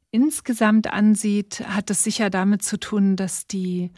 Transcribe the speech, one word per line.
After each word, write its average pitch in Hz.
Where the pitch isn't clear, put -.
insgesamt 220
ansieht, 208
hat 202
es 208
sicher 214
damit 196
zu -
tun, 196
dass 190
die, 180